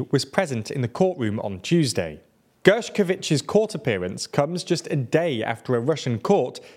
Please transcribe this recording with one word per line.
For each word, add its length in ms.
was 140
present 460
in 100
the 80
courtroom 520
on 200
Tuesday. 600
Gershkovich's 760
court 320
appearance 540
comes 340
just 240
a 80
day 480
after 320
a 60
Russian 400
court 400